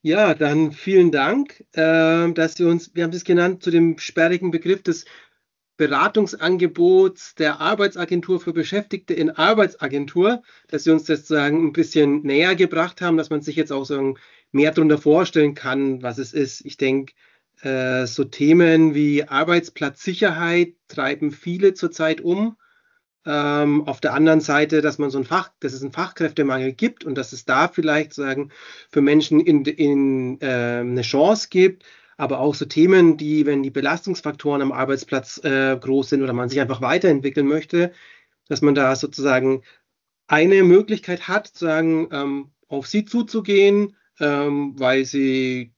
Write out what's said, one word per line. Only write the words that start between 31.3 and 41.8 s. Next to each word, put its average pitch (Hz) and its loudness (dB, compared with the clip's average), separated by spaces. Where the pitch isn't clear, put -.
gibt, 185 2
aber 135 -6
auch 143 0
so - -6
Themen, 170 6
die, 151 0
wenn 139 0
die 135 -6
Belastungsfaktoren 147 -4
am 135 -2
Arbeitsplatz, 135 -6
äh, 135 0
groß 131 -2
sind 139 0
oder 131 -4
man 123 -4
sich 139 -2
einfach 120 -4
weiterentwickeln 143 0
möchte, 170 -2
dass 139 -6
man 143 2
da 135 0
sozusagen 135 -2
eine 185 4
Möglichkeit 190 2
hat, 208 -4
sozusagen, 160 -2